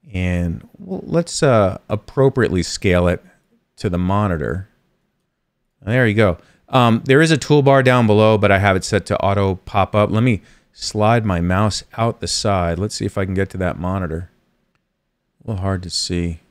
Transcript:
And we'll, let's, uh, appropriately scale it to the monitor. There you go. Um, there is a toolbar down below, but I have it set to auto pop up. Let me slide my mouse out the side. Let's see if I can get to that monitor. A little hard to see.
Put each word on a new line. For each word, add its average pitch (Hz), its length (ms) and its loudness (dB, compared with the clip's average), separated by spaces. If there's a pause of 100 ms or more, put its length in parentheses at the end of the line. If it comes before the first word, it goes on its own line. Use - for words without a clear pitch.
(120)
And 90 640 -4
we'll, - 300 -10
let's, - 380 -2
uh, 107 340 2 (100)
appropriately 107 760 0
scale 90 420 0
it 87 160 0 (540)
to - 120 -6
the 87 100 -2
monitor. 90 680 -2 (1120)
There 117 280 0
you 104 60 0
go. 101 240 2 (320)
Um, 120 340 2
there 131 160 4
is 165 120 4
a 156 40 2
toolbar 139 480 4
down 123 220 4
below, 107 320 4
but 101 140 2
I 98 80 4
have 98 160 2
it 92 80 -4
set 98 220 -2
to - 120 -2
auto 98 380 0
pop - 380 -4
up. 104 160 2
Let 107 120 0
me 120 180 0 (320)
slide 110 520 -2
my 92 160 -2
mouse 92 420 0 (140)
out 113 240 -4
the - 80 -8
side. 87 500 -2
Let's 104 160 -6
see 107 100 -8
if 104 140 -6
I 98 60 -2
can 95 100 -6
get 98 160 -2
to - 80 -14
that 90 200 -4
monitor. 87 520 -6 (1120)
A 113 60 -10
little 95 120 -6
hard 95 200 -2
to 90 80 -10
see. 87 500 -4 (100)